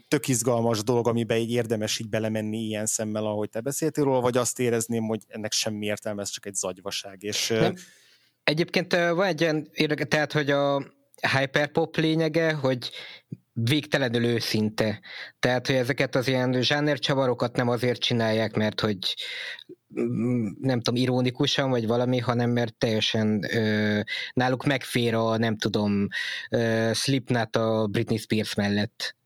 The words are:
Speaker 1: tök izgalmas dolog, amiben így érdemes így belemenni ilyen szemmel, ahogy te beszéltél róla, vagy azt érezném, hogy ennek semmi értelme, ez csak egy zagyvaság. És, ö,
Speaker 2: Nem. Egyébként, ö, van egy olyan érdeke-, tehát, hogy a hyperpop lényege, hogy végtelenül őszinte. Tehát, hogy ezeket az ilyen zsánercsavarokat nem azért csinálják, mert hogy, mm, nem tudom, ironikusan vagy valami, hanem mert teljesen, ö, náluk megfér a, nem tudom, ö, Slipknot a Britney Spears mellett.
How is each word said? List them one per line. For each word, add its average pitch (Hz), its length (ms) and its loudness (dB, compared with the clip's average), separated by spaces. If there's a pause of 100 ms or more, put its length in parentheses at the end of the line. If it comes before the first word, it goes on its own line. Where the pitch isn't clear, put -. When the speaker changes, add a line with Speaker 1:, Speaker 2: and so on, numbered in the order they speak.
Speaker 1:
tök 143 200 2
izgalmas 117 540 2
dolog, 120 260 2
amiben 117 300 2
így 117 120 0
érdemes 113 480 0
így 117 100 -8
belemenni 110 500 -2
ilyen 107 280 -4
szemmel, 107 400 -2
ahogy 107 240 -2
te 117 100 -6
beszéltél 143 440 -2
róla, 135 160 4
vagy 123 160 2
azt 120 240 0
érezném, 117 460 0
hogy 110 220 -2
ennek 107 240 -8
semmi 107 340 -2
értelme, 104 360 -4
ez 95 60 -6
csak - 180 -10
egy 98 80 -10
zagyvaság. 95 680 -8
És, 104 280 -4
ö, 113 100 2
Speaker 2:
Nem. 113 140 2 (720)
Egyébként, 170 480 0
ö, 175 220 4
van 190 120 2
egy 165 160 0
olyan 156 300 0
érdeke-, 151 320 0
tehát, 151 280 2
hogy 143 180 2
a 143 420 2 (440)
hyperpop 147 600 0
lényege, 160 560 2
hogy 131 380 -2 (640)
végtelenül 120 720 0
őszinte. 110 760 0 (380)
Tehát, 123 280 0
hogy 135 100 2
ezeket 131 380 0
az 127 140 0
ilyen 127 340 2
zsánercsavarokat 135 960 0
nem 123 120 2
azért 120 320 0
csinálják, 110 560 0
mert 107 240 0
hogy, 107 340 -2 (880)
mm, 120 460 0 (140)
nem 127 200 0
tudom, 123 220 -2
ironikusan 127 680 0
vagy 120 160 0
valami, 123 320 2
hanem 120 320 0
mert 120 240 0
teljesen, 107 720 0 (120)
ö, 107 440 2 (340)
náluk 127 300 0
megfér 123 500 0
a, 113 220 2
nem 113 200 0
tudom, 104 520 0 (420)
ö, 113 440 2
Slipknot 120 640 0
a 110 340 2
Britney 113 260 0
Spears 107 380 -2
mellett. 101 720 -2